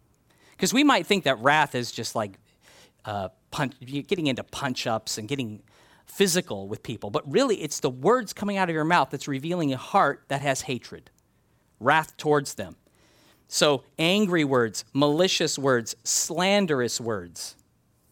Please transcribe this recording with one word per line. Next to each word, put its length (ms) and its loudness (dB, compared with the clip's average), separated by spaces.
'Cause 140 0
we 120 4
might 200 4
think 200 0
that 160 2
wrath 340 4
is 160 -4
just 240 -8
like, 240 -4
uh, 260 -6
punch-, 300 -4
getting 480 -4
into 160 -2
punch-ups 760 -4
and 80 -8
getting 380 -6
physical 640 0
with 160 -8
people. 260 -8
But 180 -4
really, 340 2
it's 180 -6
the 100 0
words 420 0
coming 260 -4
out 100 0
of 80 -2
your 80 0
mouth 260 4
that's 160 -8
revealing 460 -2
a 40 -4
heart 520 2
that 140 -2
has 180 0
hatred, 500 -10
wrath 360 2
towards 380 0
them. 220 -10
So 340 2
angry 460 2
words, 480 0
malicious 680 2
words, 460 0
slanderous 960 0
words. 560 -8